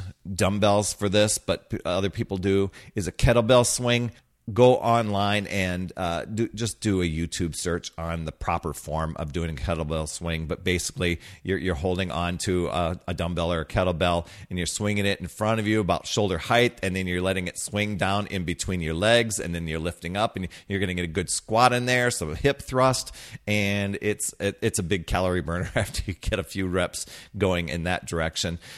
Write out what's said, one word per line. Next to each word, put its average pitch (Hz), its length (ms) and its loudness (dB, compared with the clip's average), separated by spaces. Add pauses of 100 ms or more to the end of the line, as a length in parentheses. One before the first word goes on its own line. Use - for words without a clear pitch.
(280)
dumbbells 101 680 2
for 104 160 -2
this, 104 280 4
but - 320 -4
p-, 110 160 -4
other 92 240 0
people 98 280 -4
do, 98 340 4 (240)
is 92 120 -2
a 92 40 -2
kettlebell 120 560 6
swing. 120 460 0 (400)
Go 123 240 8
online 104 680 2
and, 92 500 -2
uh, 85 260 -2
do, 110 320 -2
just 110 240 -4
do 98 220 2
a 90 40 2
YouTube 82 480 -2
search 87 440 -4
on 82 260 -6
the 78 80 -6
proper 82 400 -4
form 78 480 -4
of 76 140 -6
doing 82 160 -2
a 82 40 -6
kettlebell 80 540 -2
swing. 82 380 -4
But - 180 -6
basically, 90 560 -2 (240)
you're, 92 140 0
you're 87 180 -2
holding 90 360 -2
on 87 340 -2
to 87 240 2
a, 85 280 0 (120)
a 90 40 -4
dumbbell 85 380 -2
or 85 80 0
a 78 60 -4
kettlebell, 87 600 2 (240)
and 92 80 -6
you're 87 80 -2
swinging 104 400 -2
it 101 140 0
in 90 80 -8
front 110 320 0
of 104 80 -2
you 110 140 4
about 87 260 -2
shoulder 95 300 0
height, 120 440 2
and 95 140 -2
then 95 120 -2
you're 90 140 0
letting 92 280 0
it - 100 -10
swing 104 380 -2
down 98 300 0
in 92 180 -4
between 90 340 -2
your 80 140 -2
legs, 110 440 4
and 85 160 -4
then 85 140 -4
you're 80 120 -4
lifting 85 360 -6
up, 110 220 -2
and 92 100 -4 (220)
you're 98 100 -2
gonna 90 140 -2
get 90 100 -2
a 87 40 -2
good 82 220 -2
squat 120 440 4
in 123 120 0
there, 123 240 2
some 78 240 -4
hip 139 280 0
thrust, 127 520 0 (340)
and 101 540 0
it's, - 380 -2
it, 98 220 -2
it's 113 180 0
a 98 40 -2
big 85 240 -2
calorie 90 340 2
burner 85 300 -4
<laughs> - 40 -8
after - 300 -2
you 98 80 -4
get - 260 -2
a 95 40 -4
few 95 240 -4
reps 90 380 -2 (320)
going 90 300 2
in 82 160 -4
that 90 220 -2
direction. 82 540 -2 (180)